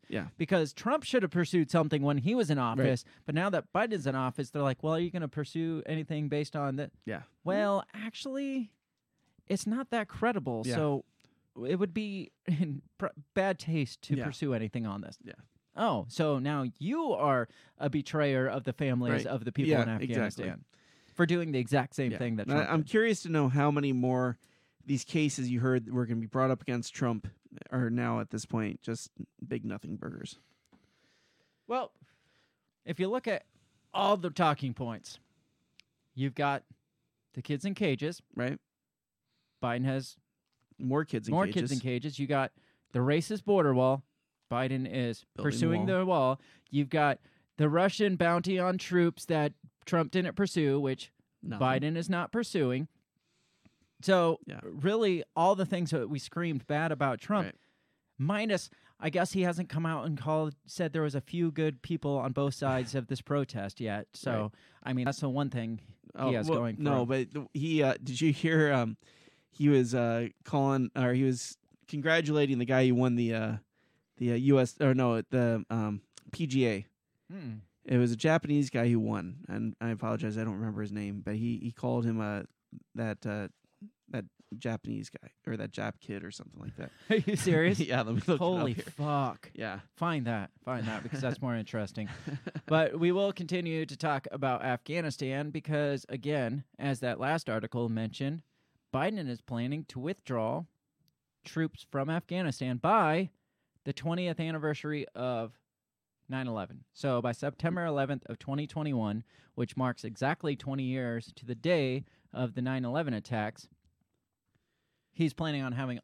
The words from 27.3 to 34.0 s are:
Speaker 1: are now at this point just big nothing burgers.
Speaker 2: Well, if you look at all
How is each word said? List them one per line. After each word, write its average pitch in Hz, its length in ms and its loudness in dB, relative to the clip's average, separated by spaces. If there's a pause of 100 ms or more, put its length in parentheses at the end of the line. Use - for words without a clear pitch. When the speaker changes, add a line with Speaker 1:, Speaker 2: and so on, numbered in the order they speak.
Speaker 1:
are 123 200 0
now 117 300 0
at 110 100 -6
this 110 160 -6
point 110 340 -4
just - 300 -8 (360)
big 113 180 -6
nothing 101 320 -8
burgers. - 420 -12 (1300)
Speaker 2:
Well, 247 260 -4 (920)
if 170 160 -6
you 185 80 0
look 247 200 -4
at 196 160 -2 (480)
all 202 240 4